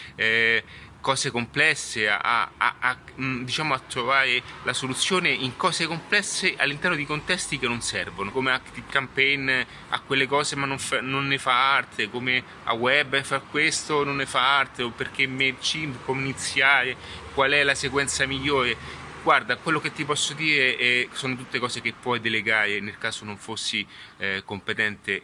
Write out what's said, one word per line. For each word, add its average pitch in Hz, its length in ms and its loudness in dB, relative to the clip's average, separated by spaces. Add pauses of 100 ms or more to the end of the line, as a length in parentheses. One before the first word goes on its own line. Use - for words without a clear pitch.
(140)
eh, 113 500 4 (420)
cose 131 240 2
complesse, 120 800 0
a, 104 80 2 (380)
a, 117 240 2
a, 127 180 0 (220)
mm, 131 240 -4
diciamo, 143 300 -2
a 131 40 2
trovare 127 640 2 (220)
la 127 80 2
soluzione 156 560 0
in 127 280 -2
cose 170 300 0
complesse 185 680 0
all'interno 147 400 0
di 147 100 -2
contesti 151 540 -4
che 127 80 2
non 120 120 -2
servono, 98 520 -4
come 131 180 0
Active 127 400 -4
Campaign, 135 580 0 (420)
a 127 100 -2
quelle 135 260 0
cose 143 300 0
ma 139 100 -2
non 135 140 -4
fa, 131 200 -2
non 135 280 -2
ne 139 100 2
fa 131 380 4
altre, 117 340 -2
come 127 320 0 (220)
a - 80 0
web 135 500 2
fa 139 160 -2
questo, 151 640 0
non 139 140 -2
ne 135 100 -2
fa 139 320 4
altre, 131 240 -2
o 120 80 -2
perché 135 380 -2
MailChimp, 135 760 -2
come 135 180 -2
iniziare, 135 760 2 (380)
qual 135 180 4
è 147 100 6
la 139 140 4
sequenza 135 500 0
migliore. 135 500 0 (460)
Guarda, 123 360 4
quello 160 200 0
che 147 140 -4
ti 151 120 -4
posso 143 300 0
dire 143 420 4
è, 123 360 2
sono 131 240 -4
tutte 127 240 -6
cose 117 200 -2
che 113 120 -2
puoi 120 280 -2
delegare 107 600 2
nel 101 180 -8
caso 113 260 -6
non 104 120 -8
fossi, 107 500 -4 (300)
eh, 98 280 -2
competente 104 800 -2